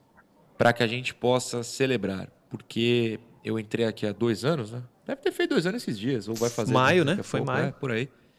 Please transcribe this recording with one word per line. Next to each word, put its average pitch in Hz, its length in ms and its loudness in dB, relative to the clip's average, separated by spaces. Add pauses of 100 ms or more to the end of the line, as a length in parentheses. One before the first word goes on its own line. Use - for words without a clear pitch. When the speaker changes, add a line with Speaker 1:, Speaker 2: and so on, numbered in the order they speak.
(580)
Speaker 1:
para 120 140 6
que - 100 0
a 117 60 2
gente 123 260 -6
possa 123 480 0
celebrar. 101 680 -2 (200)
Porque 117 720 0 (240)
eu 110 160 -4
entrei 110 260 -2
aqui 107 220 -2
há 101 60 -2
dois 110 320 0
anos, 131 260 -2
né? 123 100 -10 (240)
Deve 277 160 -6
ter 359 120 -2
feito 349 160 0
dois 226 160 2
anos 214 180 -4
esses 110 160 -6
dias, 110 300 -2
ou 113 60 -4
vai 117 140 0
fazer 117 220 -2
Speaker 2:
Maio, 135 320 6
Speaker 1:
daqui 156 140 2
Speaker 2:
né? - 40 -4
Speaker 1:
a - 40 -6
Speaker 2:
Foi 139 160 -2
Speaker 1:
pouco, 135 100 -2
Speaker 2:
maio. 139 160 0
Speaker 1:
é, 135 60 -6
por 131 180 -6
aí. 120 180 -2 (300)